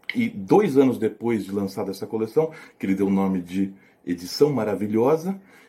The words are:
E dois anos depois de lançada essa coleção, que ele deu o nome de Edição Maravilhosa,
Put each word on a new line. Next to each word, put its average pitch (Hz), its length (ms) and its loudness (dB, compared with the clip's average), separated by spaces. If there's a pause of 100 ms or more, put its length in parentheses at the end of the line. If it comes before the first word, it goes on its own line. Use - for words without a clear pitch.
(140)
E 117 160 0
dois 143 480 2
anos 127 220 4
depois 110 440 -2
de 95 80 -12
lançada 98 380 -4
essa 98 160 -8
coleção, 113 460 0 (260)
que - 80 -8
ele 98 80 2
deu 98 140 0
o 98 40 2
nome 95 300 0
de 95 320 -4 (320)
Edição 143 480 0
Maravilhosa, 113 880 0 (280)